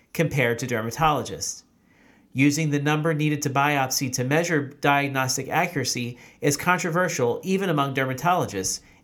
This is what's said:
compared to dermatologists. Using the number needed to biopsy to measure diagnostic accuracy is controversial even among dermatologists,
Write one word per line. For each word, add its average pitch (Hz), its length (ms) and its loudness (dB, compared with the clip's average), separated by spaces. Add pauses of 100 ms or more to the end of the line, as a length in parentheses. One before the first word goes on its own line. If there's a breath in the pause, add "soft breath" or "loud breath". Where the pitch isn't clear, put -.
(120)
compared 123 480 0
to 127 80 -4
dermatologists. 117 960 -2 (680 soft breath)
Using 147 360 2
the 143 120 0
number 151 320 2
needed 151 300 0
to 131 60 0
biopsy 139 600 0
to 127 140 -2
measure 147 560 0
diagnostic 139 680 0
accuracy 131 680 -2 (240 loud breath)
is 143 160 2
controversial 170 880 0
even 185 240 0
among 139 260 0
dermatologists, 131 840 0 (220 soft breath)